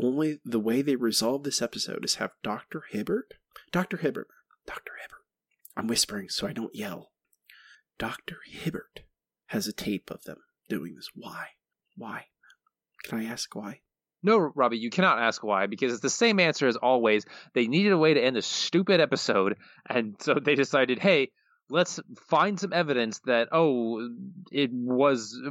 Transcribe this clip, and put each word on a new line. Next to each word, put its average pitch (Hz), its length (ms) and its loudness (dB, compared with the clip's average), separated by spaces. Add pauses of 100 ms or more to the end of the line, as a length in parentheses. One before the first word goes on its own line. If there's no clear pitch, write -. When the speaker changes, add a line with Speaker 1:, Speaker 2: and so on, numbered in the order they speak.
Speaker 1:
only, 147 420 -2
the 117 140 -2
way 113 220 0
they 139 160 0
resolve 120 480 0
this 139 160 -4
episode - 460 -6
is - 100 0
have 110 140 -4 (120)
Doctor - 480 -8
Hibbert, 165 440 -4 (360)
Doctor 180 280 -2
Hibbert, - 300 -4 (380)
Doctor - 340 -14
Hibbert. - 240 -20 (520)
I'm 110 120 -4
whispering 104 420 -2
so - 160 -6
I - 80 -6
don't 113 200 -8
yell. 101 380 -10 (840)
Doctor - 400 -10 (120)
Hibbert - 500 -10 (480)
has 104 180 -4
a 104 60 -6
tape - 380 -6
of - 140 -16
them - 140 -16 (300)
doing - 280 -6
this. - 180 -16
Why? - 340 -14 (480)
Why? 113 300 -12 (800)
Can 113 160 -8
I 113 60 -6
ask - 280 -10
why? 107 260 -12 (420)
Speaker 2:
No, 214 160 4
Robbie, 131 400 2
you 117 100 -4
cannot 170 300 4
ask 117 260 0
why, 101 220 2
because 113 260 -2
it's 113 80 -4
the 139 80 -2
same 214 320 2
answer 156 260 2
as 117 100 4
always. 117 500 4 (260)
They 123 140 2
needed 190 260 4
a 175 60 4
way 156 160 6
to 123 100 4
end 127 140 2
a 98 40 -2
stupid - 560 2
episode, 104 600 2 (280)
and 113 320 -2
so 151 140 0 (100)
they 147 120 2
decided, 131 440 2
"Hey, 151 340 4 (360)
let's 165 320 0 (300)
find 175 280 2
some 190 140 -6
evidence 135 540 0
that, 117 260 2
oh, 123 480 2 (500)
it 135 220 0
was, 127 680 0 (120)